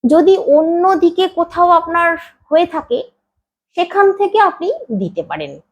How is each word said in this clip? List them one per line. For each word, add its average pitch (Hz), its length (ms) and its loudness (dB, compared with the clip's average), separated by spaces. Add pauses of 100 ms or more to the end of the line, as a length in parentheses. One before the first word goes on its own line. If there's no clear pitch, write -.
যদি 320 340 4
অন্য 339 600 2
দিকে 359 280 0
কোথাও 339 420 -2
আপনার 330 480 0 (320)
হয়ে 320 160 2
থাকে, - 380 -6 (720)
সেখান 392 400 2
থেকে 403 220 -2
আপনি 381 340 0 (180)
দিতে 185 320 -6
পারেন। 143 360 -12 (120)